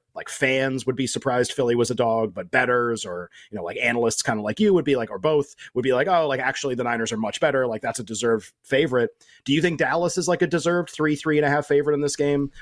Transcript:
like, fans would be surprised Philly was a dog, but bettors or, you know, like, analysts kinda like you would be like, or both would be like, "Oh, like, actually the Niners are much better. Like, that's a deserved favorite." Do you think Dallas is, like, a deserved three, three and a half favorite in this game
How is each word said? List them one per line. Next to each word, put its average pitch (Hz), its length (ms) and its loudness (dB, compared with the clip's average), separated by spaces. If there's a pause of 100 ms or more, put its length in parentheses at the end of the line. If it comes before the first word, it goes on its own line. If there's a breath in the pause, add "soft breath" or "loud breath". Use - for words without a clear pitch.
(160)
like, - 120 -14
fans 131 600 0
would 127 80 0
be 131 100 -2
surprised 123 460 0
Philly 120 240 2
was 120 160 2
a 123 40 -4
dog, 113 380 2
but 90 160 -8
bettors 123 560 0
or, 90 240 -10 (220 loud breath)
you 107 60 -8
know, 92 60 -8
like, 87 140 -8
analysts 117 460 0
kinda 110 180 -2
like 107 180 -4
you 202 140 4
would 165 120 2
be 143 100 2
like, 117 160 -2
or 98 80 -8
both 151 340 0 (220 loud breath)
would 120 80 0
be 131 100 2
like, 135 140 2
"Oh, 170 200 2
like, 135 120 -2
actually 131 340 -4
the 123 100 -2
Niners 117 280 -2
are 113 60 -4
much 107 220 -6
better. 135 280 2
Like, 110 160 -6
that's 113 160 -6
a 120 40 -8
deserved 113 480 -2 (120)
favorite." 127 480 2 (340 soft breath)
Do 139 80 0
you 156 80 2
think 170 160 0
Dallas 160 400 0
is, 175 100 -2
like, 175 140 0
a 175 60 4
deserved 170 420 0
three, 151 260 0
three 151 220 0
and 151 80 4
a 139 40 2
half 147 180 0
favorite 147 260 4
in 143 60 0
this 143 160 -2
game 143 340 0 (120 loud breath)